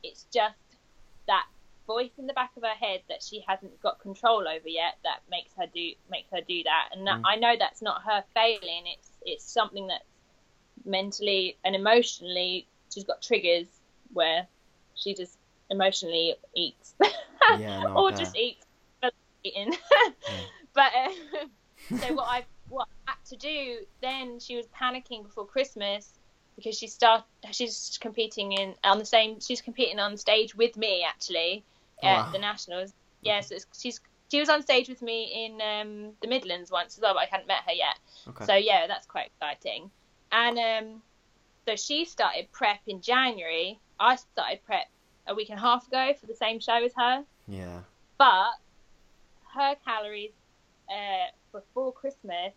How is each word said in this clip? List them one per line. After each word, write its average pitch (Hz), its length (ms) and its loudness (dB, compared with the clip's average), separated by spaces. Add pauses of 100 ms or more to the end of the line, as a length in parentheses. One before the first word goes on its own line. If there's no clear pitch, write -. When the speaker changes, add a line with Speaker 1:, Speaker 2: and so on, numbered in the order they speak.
Speaker 1:
It's - 300 -18
just 214 220 2 (720)
that 196 180 2 (420)
voice 240 320 -2
in 269 80 -12
the 277 60 -8
back 254 240 -4
of 240 60 -14
her 226 60 -2
head 208 400 -4
that - 140 -10
she 208 240 -14
hasn't 190 360 -6
got - 180 -4
control 202 480 0
over 160 200 -8
yet 165 260 -2 (100)
that 160 160 -4 (100)
makes - 280 -10
her 175 140 -4
do, 170 200 -8 (180)
makes 175 220 -12
her 180 140 -4
do 175 180 -4
that. 160 280 2
And 190 140 -8
that, 190 140 0
Speaker 2:
Mm. - 60 -8
Speaker 1:
I 208 100 4
know 233 220 4
that's - 240 -2
not 214 200 -4
her 208 220 0 (100)
failing. 190 520 0
It's, - 240 -16 (140)
it's - 280 -10
something 196 360 0
that's - 160 -6 (800)
mentally 196 800 -2
and 196 120 0
emotionally, 180 920 2 (260)
she's 196 120 -12
got - 180 -4
triggers 175 440 2 (460)
where 170 340 2 (480)
she 202 200 -6
just 180 220 -12 (340)
emotionally 185 640 2 (200)
eats. - 460 -6
<laughs> - 40 8 (540)
Speaker 2:
Yeah, - 240 -6
no, - 60 0
I - 60 -2
Speaker 1:
Or 392 160 6
Speaker 2:
bet. - 100 -4
Speaker 1:
just 339 160 -4
eats 233 280 -4 (380)
for 247 80 2 (320)
eating. 202 300 -6 (100)
<laughs> - 20 -20 (460)
Speaker 2:
Yeah. - 100 -6 (320)
Speaker 1:
But, 269 220 6
um, 302 1040 -4
<laughs> - 0 -
so 262 160 -2
Speaker 2:
<laughs> - 0 -
Speaker 1:
what 262 140 -2
I, 247 160 -2 (240)
what 247 180 -4 (220)
I 262 40 -6
had - 180 -12
to 254 60 -16
do 277 420 -6 (220)
then, 254 380 -6
she 247 180 -12
was 233 120 -8
panicking 254 560 -6
before 202 220 -10
Christmas 208 680 -4 (420)
because 214 240 -8
she 226 80 -8
start-, 226 380 4 (260)
she's - 500 -6
competing 214 520 -4
in, 196 220 -2 (100)
on 202 160 6
the 214 40 -4
same, 220 360 4
she's 247 220 -6
competing 233 360 -2
on 208 180 -2
stage 220 380 2
with 226 220 2
me, 196 320 0
actually, 175 560 -4 (380)
Speaker 2:
Oh, - 40 4
Speaker 1:
at 190 200 6
Speaker 2:
wow. 165 60 -10
Speaker 1:
the 190 60 -4
Nationals. 196 520 -6
Speaker 2:
Okay. - 40 -20 (280)
Speaker 1:
Yeah, 208 180 0
so 196 160 -12
it's, 196 100 -14 (100)
she's, 247 220 -10 (320)
she 285 80 2
was 302 100 2
on 302 140 4
stage 254 260 2
with 254 140 -12
me 226 440 -6
in, 220 140 -12
um, 214 520 -6 (100)
the 226 60 -6
Midlands 180 420 -4
once 175 280 -4
as 208 40 -4
well, 202 120 4
but 151 100 2
I - 40 -4
hadn't 190 200 -6
met 185 180 -2
her 175 60 -2
yet. 170 260 -2 (300)
Speaker 2:
Okay. - 160 -14
Speaker 1:
So, 202 100 4
yeah, 196 320 4
that's 196 200 -8
quite - 280 -8
exciting. 147 560 -10 (400)
And, 233 280 2
um, 220 440 -2 (640)
so 220 80 0
she 294 300 -2
started 196 480 -2
prep 208 340 0
in 196 140 -8
January. 202 800 0 (180)
I 233 180 6
started - 480 -4
prep - 220 -4 (400)
a 202 80 -4
week 214 160 -6
and 208 80 -10
a 196 40 -8
half 247 260 2
ago 262 320 2
for 214 60 -20
the 220 100 -10
same 226 240 -2
show 233 240 2
as 247 120 0
her. 254 280 2 (240)
Speaker 2:
Yeah. 90 320 -10 (380)
Speaker 1:
But 202 340 8 (1000)
her 277 200 2 (100)
calories, 214 460 -6 (580)
uh, 196 420 -2 (220)
before 254 400 -6
Christmas 196 640 -8